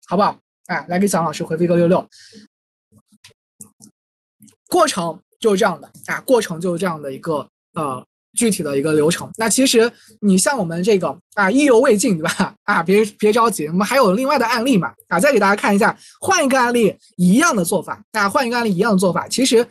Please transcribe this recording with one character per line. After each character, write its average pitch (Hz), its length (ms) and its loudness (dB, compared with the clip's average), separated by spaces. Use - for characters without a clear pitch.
好 180 100 -4
不 202 60 2
好？ - 160 -2
哎， 156 220 -8
来 175 100 -4
给 202 80 0
小 175 160 -2
老 160 80 -4
师 156 140 -10
回 160 120 -6
复 165 60 -2
一 175 40 0
个 170 100 0
六 170 100 2
六 170 120 2
六。 - 100 -8
过 339 180 2
程 170 320 -6
就 220 120 0
是 190 80 0
这 214 60 2
样 170 140 -2
的 - 120 -20
啊， 156 160 -8
过 240 180 2
程 170 180 -8
就 180 140 -6
是 170 60 -6
这 185 80 -4
样 160 140 -6
的 139 120 -10
一 135 60 -14
个， 151 280 -6
呃， 151 300 -8
具 233 140 0
体 185 120 -4
的 143 140 -4
一 139 60 0
个 156 100 0
流 151 180 2
程。 165 260 -6
那 226 120 -2
其 262 180 2
实 233 240 2
你 196 160 2
像 277 220 0
我 190 60 -4
们 165 180 -6
这 202 160 2
个 156 180 -4
啊， 196 160 0
意 269 140 2
犹 247 140 6
未 277 180 4
尽， 190 220 0
对 151 60 -8
吧？ 196 300 -4
啊， 202 180 -2
别， 202 220 2
别 214 140 2
着 226 160 2
急， 151 200 -4
我 160 40 -8
们 196 140 0
还 247 100 -2
有 220 180 4
另 262 120 -2
外 285 120 0
的 262 60 0
案 233 200 -2
例 262 120 2
嘛。 160 160 -2
啊， - 120 -2
再 285 120 2
给 226 60 2
大 196 100 4
家 202 60 4
看 208 200 0
一 202 40 2
下， 208 180 0
换 359 240 0
一 269 40 0
个 262 100 2
案 240 160 0
例 226 200 2
一 180 180 4
样 320 200 2
的 180 100 0
做 170 160 -2
法。 - 220 -12
啊， 202 160 0
换 254 180 0
一 233 40 -4
个 247 60 -4
案 233 80 -2
例 208 100 0
一 165 40 -2
样 220 140 0
的 190 60 2
做 185 140 0
法。 - 160 -6
其 262 180 0
实， 240 240 2